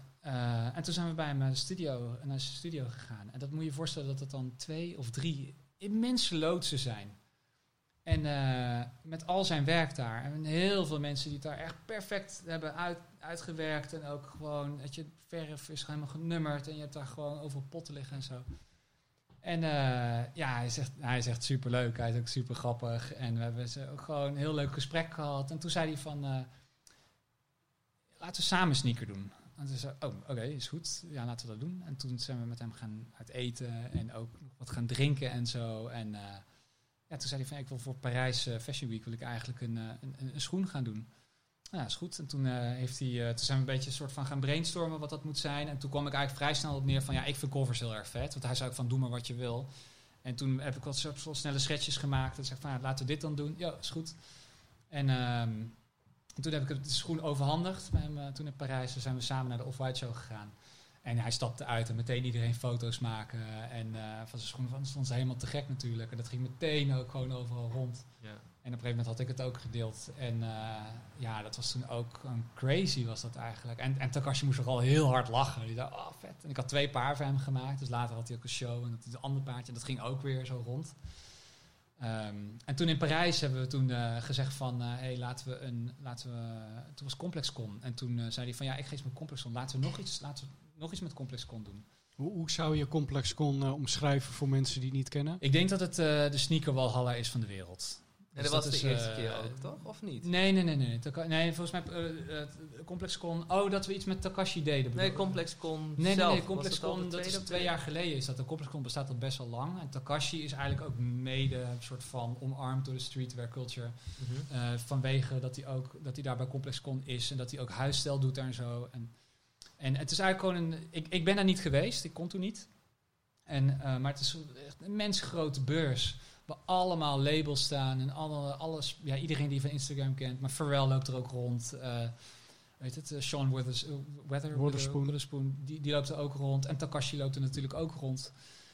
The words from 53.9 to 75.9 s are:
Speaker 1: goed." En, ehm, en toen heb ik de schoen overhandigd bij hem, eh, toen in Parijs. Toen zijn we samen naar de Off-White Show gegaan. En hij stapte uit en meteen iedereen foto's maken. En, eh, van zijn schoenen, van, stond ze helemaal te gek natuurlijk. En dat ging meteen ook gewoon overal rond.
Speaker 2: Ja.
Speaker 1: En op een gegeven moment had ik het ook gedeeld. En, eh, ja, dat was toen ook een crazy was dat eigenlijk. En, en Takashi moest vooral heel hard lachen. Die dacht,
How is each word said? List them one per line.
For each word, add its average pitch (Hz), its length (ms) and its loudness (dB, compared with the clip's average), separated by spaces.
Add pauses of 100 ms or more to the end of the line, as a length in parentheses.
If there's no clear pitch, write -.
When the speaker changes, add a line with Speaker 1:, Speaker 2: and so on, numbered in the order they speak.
Speaker 1:
goed." 160 240 -6 (720)
En, 139 200 2
ehm, 123 440 2 (840)
en 139 80 -6
toen 156 100 -2
heb 139 180 0
ik 135 140 -4
de 131 60 -4
schoen 160 320 0
overhandigd 156 720 2
bij 180 80 6
hem, 151 180 -2
eh, 143 80 -6
toen 139 200 -6
in 139 100 -8
Parijs. 131 360 -2
Toen 131 100 -4
zijn 131 120 0
we 127 60 -2
samen 131 280 0
naar 120 100 0
de 117 60 -4
Off-White 131 340 -2
Show 117 180 -4
gegaan. 104 360 -12 (500)
En 120 160 2
hij 113 120 2
stapte 117 340 -2
uit 113 240 0
en 117 60 -2
meteen 120 300 0
iedereen 117 300 2
foto's 117 440 -2
maken. 110 720 -6
En, 113 240 -6
eh, 110 220 -8
van 113 220 -10
zijn 113 40 -8
schoenen, 127 280 -4
van, 135 160 -4
stond 135 200 -2
ze 131 60 0
helemaal 127 240 2
te 127 100 -6
gek 143 220 -2
natuurlijk. 117 420 -4
En 120 60 -8
dat 117 120 -4
ging 123 140 -2
meteen 143 500 2
ook 127 180 0
gewoon 131 220 -2
overal 120 380 -4
rond. 123 340 -2 (160)
Speaker 2:
Ja. 110 80 -14
Speaker 1:
En 107 80 -12
op 107 40 -16 (400)
een 120 60 -4
gegeven - 20 0
moment 117 180 2
had 117 140 -2
ik 131 80 -2
het 127 140 -4
ook 127 180 -4
gedeeld. 113 580 -4
En, 117 240 0
eh, 110 340 -4 (400)
ja, 113 260 -4
dat 110 140 -8
was - 160 -2
toen 127 160 -4
ook 120 360 -4
een 117 200 -2 (100)
crazy 139 520 4
was 113 140 -4
dat 117 160 -6
eigenlijk. 117 420 -8
En, 131 200 2
en 135 120 2
Takashi 139 340 2
moest 135 120 6
vooral 127 220 4
heel 139 280 8
hard 123 220 8
lachen. 117 380 4
Die 113 80 -4
dacht, 123 180 -4